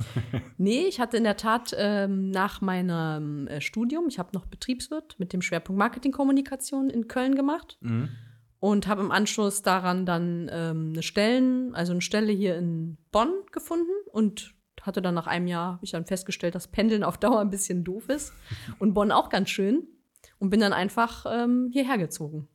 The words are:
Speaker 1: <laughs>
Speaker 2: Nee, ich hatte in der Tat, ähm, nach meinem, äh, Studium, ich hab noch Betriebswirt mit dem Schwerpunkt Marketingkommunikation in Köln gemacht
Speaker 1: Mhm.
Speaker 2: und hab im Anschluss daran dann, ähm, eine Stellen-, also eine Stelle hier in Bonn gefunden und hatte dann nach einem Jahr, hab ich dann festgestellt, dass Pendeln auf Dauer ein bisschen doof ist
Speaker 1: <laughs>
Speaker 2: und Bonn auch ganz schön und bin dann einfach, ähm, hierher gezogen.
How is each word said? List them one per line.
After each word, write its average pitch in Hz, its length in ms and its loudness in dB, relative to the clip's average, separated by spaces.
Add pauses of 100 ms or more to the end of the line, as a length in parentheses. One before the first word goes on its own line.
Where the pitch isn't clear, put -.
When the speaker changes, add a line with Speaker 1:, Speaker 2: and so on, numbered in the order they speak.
(180)
Speaker 1:
<laughs> - 400 -6
Speaker 2:
Nee, 226 300 2
ich 359 140 -2
hatte 233 160 0
in 226 80 4
der 202 100 2
Tat, 226 420 -2
ähm, 196 540 0
nach 190 300 0
meinem, 160 840 -2
äh, 147 120 -6
Studium, 240 480 -2
ich 254 100 -4
hab 175 160 -6
noch 185 120 -6
Betriebswirt - 760 -8
mit 185 140 -4
dem 185 80 -2
Schwerpunkt 180 360 -2
Marketingkommunikation 269 1120 0
in 226 200 -2
Köln 262 260 2
gemacht 285 460 -2
Speaker 1:
Mhm. 117 260 0 (540)
Speaker 2:
und 202 260 2
hab 202 120 0
im 190 120 0
Anschluss 202 500 2
daran 185 440 2
dann, 175 440 0
ähm, 160 440 -2
eine 160 100 -6
Stellen-, 254 720 2
also 175 160 0
eine 175 100 2
Stelle 214 300 2
hier 190 260 2
in 165 400 -2 (140)
Bonn 240 220 4 (180)
gefunden 339 400 -2 (180)
und 214 460 -2 (260)
hatte 196 200 -2
dann 180 140 0
nach 165 120 -2
einem 180 200 0
Jahr, 175 260 -2
hab 175 100 -10
ich - 80 -10
dann 165 140 -4
festgestellt, 180 500 -4
dass 175 140 -8
Pendeln 220 340 2
auf 170 140 0
Dauer 220 240 4
ein 208 80 2
bisschen 185 340 -2
doof 190 240 -6
ist 285 240 -4 (240)
Speaker 1:
<laughs> - 240 -14
Speaker 2:
und 202 140 4
Bonn 208 180 4
auch - 160 4
ganz 190 220 0
schön 208 360 2 (540)
und 196 120 0
bin 202 80 4
dann 202 140 4
einfach, 214 540 0
ähm, 247 460 2
hierher 262 240 2
gezogen. 156 580 -4